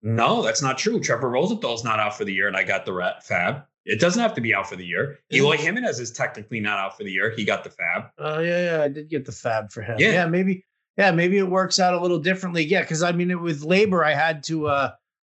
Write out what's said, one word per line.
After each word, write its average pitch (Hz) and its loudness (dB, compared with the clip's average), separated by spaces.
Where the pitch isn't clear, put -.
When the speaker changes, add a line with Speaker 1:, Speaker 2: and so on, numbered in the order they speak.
Speaker 1:
No, 117 2
that's 113 0
not 131 0
true. 220 0
Trevor 123 0
Rosenthal's 120 -2
not 110 0
out 104 -2
for 107 -4
the 98 -4
year, 98 0
and 95 -2
I 98 0
got 95 -2
the 101 -6
ra-, 92 -2
fab. 101 -2
It 104 0
doesn't 185 4
have 233 2
to 139 -4
be 113 0
out 98 -2
for 98 -12
the 92 -12
year. 107 -4
Speaker 2:
Isn't 131 4
Speaker 1:
Eloy 151 4
Jimenez 170 -2
is 117 -8
technically 117 -6
not 104 -2
out 98 -6
for 107 -10
the 98 -8
year. 95 0
He 110 -6
got 98 -2
the 104 -12
fab. 90 -4
Speaker 2:
Oh, 156 -4
yeah, 175 0
yeah, 156 2
I 147 2
did 151 -8
get 147 -4
the 127 -14
fab 110 -4
for 117 -12
him. 110 -6
Speaker 1:
Yeah. 196 4
Speaker 2:
Yeah, 175 4
maybe, 185 0
yeah, 196 6
maybe 175 4
it 190 2
works 185 0
out 180 4
a 175 2
little 175 2
differently. 175 0
Yeah, 170 2
'cause, 160 -2
I 175 2
mean, 180 0
it, 175 -2
with 165 -4
labor, 185 4
I 151 4
had 156 0
to, 156 -2
uh, 139 0